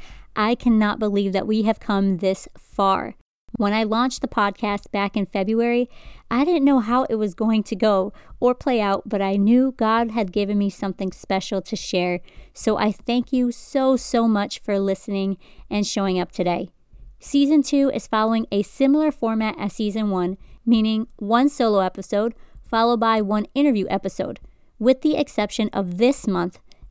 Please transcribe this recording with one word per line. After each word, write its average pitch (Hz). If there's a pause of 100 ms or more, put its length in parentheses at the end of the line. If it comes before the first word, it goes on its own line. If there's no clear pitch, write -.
(340)
I 220
cannot 214
believe 202
that 196
we 214
have 214
come 196
this 190 (100)
far. - (440)
When 202
I 220
launched 226
the -
podcast 202
back 202
in 196
February, 233 (400)
I 247
didn't 320
know 277
how 240
it -
was 214
going 220
to -
go 202 (280)
or 247
play 247
out, 196
but 196
I 196
knew 240
God 226
had 214
given 202
me 202
something 190
special 190
to -
share. 180 (340)
So -
I 214
thank 240
you 247
so, 262
so 233
much 208
for 202
listening 196 (320)
and 208
showing 190
up 175
today. 175 (500)
Season 285
two 277
is -
following 220
a 202
similar 294
format 220
as 202
season 208
one, 185 (260)
meaning 220
one 233
solo 220
episode 202 (260)
followed 226
by 220
one 208
interview 262
episode, 196 (400)
with 262
the 302
exception 214
of 180
this 240
month, 180 (300)